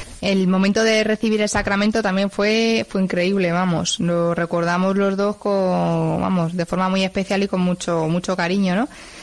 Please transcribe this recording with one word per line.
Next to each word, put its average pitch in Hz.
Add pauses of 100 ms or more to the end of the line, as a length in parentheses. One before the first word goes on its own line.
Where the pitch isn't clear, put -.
(220)
El 190
momento 196
de 220
recibir 214
el 208
sacramento 208
también 196
fue, 220
fue 190
increíble, 180
vamos. 170
Lo 170
recordamos 175
los 196
dos 202
con, 175
vamos, 180
de 170
forma 185
muy 190
especial 190
y 196
con 185
mucho, 175
mucho 180
cariño, 180
¿no? 240 (340)